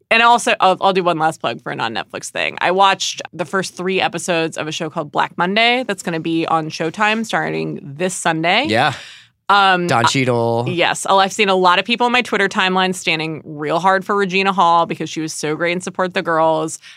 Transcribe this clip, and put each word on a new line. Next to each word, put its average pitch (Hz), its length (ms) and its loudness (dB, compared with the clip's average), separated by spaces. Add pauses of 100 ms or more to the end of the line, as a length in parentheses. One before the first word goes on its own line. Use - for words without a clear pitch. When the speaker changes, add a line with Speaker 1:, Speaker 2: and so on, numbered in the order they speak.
(100)
Speaker 1:
And 226 120 4
also, 233 360 4
I'll, 185 220 4
I'll 196 120 2
do 185 120 0
one 170 140 2
last 156 220 -2
plug 123 220 -4
for - 80 -10
a 147 60 -8
non-Netflix 113 540 -6
thing. 76 300 -4
I 165 120 2
watched 190 500 0 (100)
the 170 120 -8
first 185 320 -6
three 185 240 -2
episodes 165 560 -2
of 151 100 -6
a 156 60 -8
show 156 180 -6
called 151 220 -8
Black 160 260 -2
Monday 226 480 0
that's 196 160 -6
gonna 165 180 -4
be 165 260 -2
on 156 240 -2
Showtime 214 540 -2
starting 156 580 -4
this 147 320 -6
Sunday. 170 520 2
Speaker 2:
Yeah. 151 280 2 (540)
Speaker 1:
Um, 190 380 4
Speaker 2:
Don 120 180 2
Speaker 1:
I - 40 4
Speaker 2:
Cheadle. 120 600 2
Speaker 1:
Yes. 165 380 0
I'll, 190 140 4
I've 190 120 2
seen 208 160 2
a 190 60 2
lot 185 240 4
of 196 60 -2
people 233 220 0
on 240 40 0
my 247 100 2
Twitter 202 280 0
timeline 185 440 2
standing 160 520 -4
real 151 340 -4
hard 190 260 2
for 202 120 0
Regina 196 360 2
Hall 170 340 4
because 160 220 -8
she 160 120 -8
was 156 120 -6
so 151 220 -4
great 170 160 -2
in 180 100 -4
Support 185 340 -4
the 196 80 0
Girls. 160 580 0 (160)